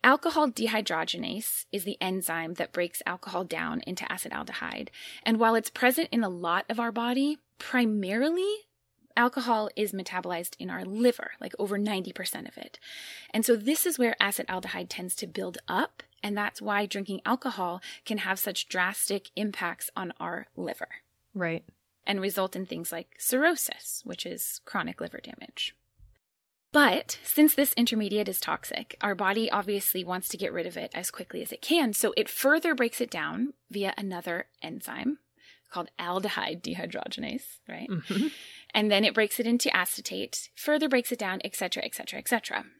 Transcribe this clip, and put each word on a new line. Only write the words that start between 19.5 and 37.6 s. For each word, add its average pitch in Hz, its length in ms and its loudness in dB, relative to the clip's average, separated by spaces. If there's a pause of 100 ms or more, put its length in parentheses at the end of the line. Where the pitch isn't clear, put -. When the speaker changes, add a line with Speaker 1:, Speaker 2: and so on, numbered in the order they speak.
Speaker 1:
on 180 240 -6
our 165 280 -6 (100)
liver. - 320 -6 (440)
Speaker 2:
Right. 165 300 -2 (420)
Speaker 1:
And 196 140 0
result 190 380 -2
in 190 80 -4
things 165 260 -8
like 170 260 -10
cirrhosis, - 880 0
which - 220 -8
is - 400 -8
chronic 180 340 -4
liver - 240 -8
damage. - 500 -8 (1000)
But 269 500 4
since 302 300 8
this 277 200 4
intermediate 214 540 2
is 190 140 -2
toxic, - 580 -4
our 202 140 0
body 202 360 2
obviously 196 540 0
wants 180 260 -4
to 190 80 -6
get 190 140 -2
rid 170 140 -2
of 180 100 -8
it - 200 -6
as 180 160 -4
quickly - 320 -8
as - 80 -8
it - 100 -10
can, 285 320 4
so - 240 2
it 214 100 2
further 311 460 4
breaks 240 260 0
it 240 120 -2
down 170 420 -2 (160)
via 202 260 -2
another 180 520 -4 (160)
enzyme - 560 -4 (500)
called 175 300 -6
aldehyde 185 640 -2
dehydrogenase, - 960 -6 (100)